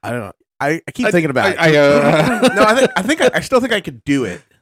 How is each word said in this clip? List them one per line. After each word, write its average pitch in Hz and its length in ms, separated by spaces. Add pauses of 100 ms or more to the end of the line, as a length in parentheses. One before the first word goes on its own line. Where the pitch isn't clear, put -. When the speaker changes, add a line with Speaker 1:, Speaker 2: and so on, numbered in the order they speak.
Speaker 1:
I 117 100
don't 120 100
know. 98 120 (260)
I, 151 280
I - 40
keep 247 160
Speaker 2:
I, 214 40
Speaker 1:
thinking 165 180
about 131 160 (120)
Speaker 2:
I, 165 120
Speaker 1:
it. 151 60
Speaker 2:
I, - 20
uh, 151 760
Speaker 1:
<laughs> - 20
No, 202 80
I 214 120
think, 262 220
I 202 40
think 285 200
I, 262 140
I 156 60
still 247 200
think 247 120
I 202 80
could 127 220
do 139 220
it. 90 160 (200)